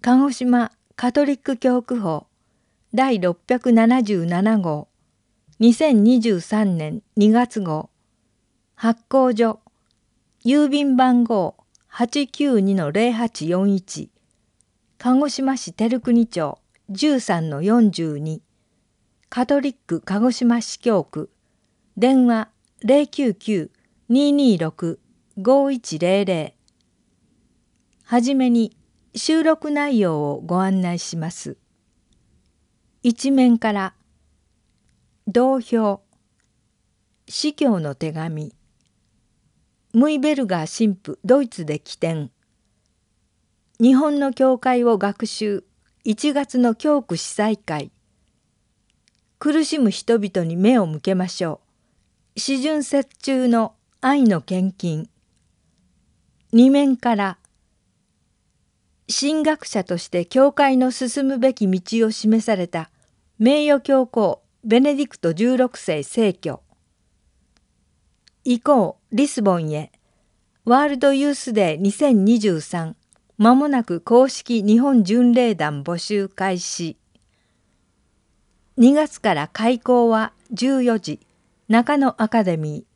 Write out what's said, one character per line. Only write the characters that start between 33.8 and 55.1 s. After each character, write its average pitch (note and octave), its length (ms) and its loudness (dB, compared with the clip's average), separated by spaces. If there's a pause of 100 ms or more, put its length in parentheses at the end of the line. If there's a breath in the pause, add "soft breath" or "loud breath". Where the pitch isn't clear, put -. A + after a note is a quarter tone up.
同 B3+ 320 0
票、 A3 440 -4 (1200)
司 - 280 -6
教 A#3 260 0
の C#3+ 140 -6
手 D#3 180 -8
紙。 D#3+ 420 -10 (1400)
ム C4+ 160 4
イ D4+ 80 -2
ベ D4 160 0
ル C4+ 120 -2
ガ E3+ 200 -4
ー A3+ 200 -4
神 G3 100 -2
父、 - 280 -14
ド B3 160 4
イ B3+ 80 -4
ツ E3+ 160 -12
で D3 140 -8
起 - 200 -18
点。 D#3+ 320 -6 (1500)
日 B3+ 140 6
本 D4 260 2
の C#4 140 -2
教 C4 240 2
会 B3 260 0
を A3+ 140 2
学 G3+ 260 -4
習、 G#3 400 -6 (400)
一 C4 300 -2
月 C4+ 240 -2
の A#3+ 160 4
教 D4 280 0
区 E3+ 140 -8
司 - 160 -10
祭 G#3+ 240 -2
会。 D3+ 340 -10 (1500)
苦 D4+ 260 0
し D#4 140 -6
む A#3 120 2
人 - 300 -2
々 F#3+ 260 -4
に E3 100 -6
目 A3 220 4
を G3 60 2
向 D#3 160 -8
け F#3+ 140 -2
ま F#3 120 -2
し - 200 -8
ょ D3+ 160 -8 (760)
う。 - 40 -10
四 C4+ 220 -4
旬 D4+ 220 -2
節 C#4 320 -4
中 B3+ 320 -2
の A#3 280 0 (260)
愛 C4+ 220 2
の G3 180 2
献 F#3 300 -4
金。 D#3+ 360 -8 (1400)